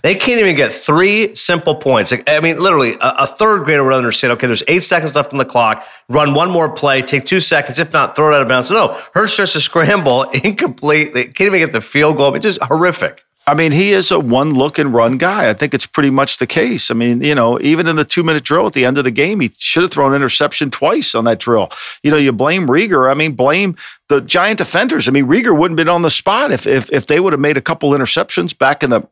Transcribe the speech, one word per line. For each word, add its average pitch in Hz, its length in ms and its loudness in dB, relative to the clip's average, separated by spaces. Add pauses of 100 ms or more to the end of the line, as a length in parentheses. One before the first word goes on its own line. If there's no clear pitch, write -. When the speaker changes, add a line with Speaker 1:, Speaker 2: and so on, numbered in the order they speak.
Speaker 1:
they 175 100 2
can't 240 280 0
even 185 160 2
get - 160 0
three 202 600 0
simple 180 420 0
points. 120 360 0
Like, 123 180 -2
I 151 120 2
mean, 165 180 -2
literally, 151 360 2
a, 123 240 -2
a 135 60 0
third 208 380 0
grader 143 220 2
would 131 80 2
understand, 123 400 0
okay, 123 140 -2
there's 113 200 -2
eight 175 160 2
seconds 160 320 -2
left 143 160 -2
on 139 60 -6
the 131 80 -2
clock, 113 420 0 (220)
run 143 240 2
one 170 180 0
more 165 180 2
play, 135 320 0
take 131 240 -4
two 190 140 0
seconds, 147 400 -2
if 156 140 -4
not, 143 240 0
throw 151 120 4
it 147 60 4
out 139 60 4
of 120 80 0
bounds. 127 200 0
No, 202 320 0 (120)
Hurts 202 180 0
starts 196 220 -2
to 151 80 -2
scramble, 151 600 0
<laughs> - 200 -4
incomplete. 156 680 -2
They 131 100 -2
can't 185 240 -2
even 190 120 2
get 156 120 0
the 113 80 -2
field 151 380 0
goal. 139 180 2
It's 151 80 -4
just 202 180 -2
horrific. 160 640 -2 (240)
Speaker 2:
I 147 80 2
mean, 160 160 2
he 196 220 2
is 190 180 2
a 170 80 2
one 139 340 0
look 139 240 0
and 143 160 0
run 117 240 2
guy. 170 320 0
I 104 60 -2
think 151 180 -4
it's - 140 -4
pretty 143 240 0
much 135 260 0
the 131 80 -2
case. 220 460 -2
I - 20 -2
mean, 120 300 0
you 147 100 0
know, 120 280 2
even 160 260 2
in 165 80 0
the 147 100 0
two-minute 160 380 -2
drill 180 240 0
at - 60 -4
the 127 120 0
end 135 140 0
of 131 60 -2
the 123 60 0
game, 165 280 -2
he 117 180 -2
should - 240 -2
have 180 100 0
thrown 139 200 2
an 139 60 2
interception 139 520 -2
twice 196 460 -2
on 113 100 0
that 113 140 2
drill. 110 320 0 (320)
You 147 80 0
know, 156 60 2
you 139 140 2
blame 147 360 0
Reagor. 143 420 2
I 139 60 2
mean, 156 160 -2
blame 160 440 0 (320)
the 143 140 2
Giant 185 380 0
defenders. 185 480 -2
I 131 40 0
mean, 139 140 2
Reagor 175 320 2
wouldn't 165 220 0
have 160 60 0
been 170 60 2
on 170 120 0
the 156 80 0
spot 233 400 -2
if, - 160 -4
if, 127 240 0
if - 160 -2
they 160 120 2
would 185 140 2
have 135 60 -2
made 147 180 0
a 131 40 -2
couple 151 280 -2
interceptions 143 640 -2
back 139 280 0
in 127 80 0
the 110 200 0